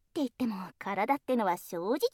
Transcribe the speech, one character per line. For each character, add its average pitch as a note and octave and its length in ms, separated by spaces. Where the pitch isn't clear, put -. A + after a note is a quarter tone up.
言 B3+ 100
っ - 20
て - 180
も、 F#3+ 320
体 G3+ 360
っ C#4+ 40
て - 160
の A#3 100
は F3+ 120
正 - 240
直 A3 180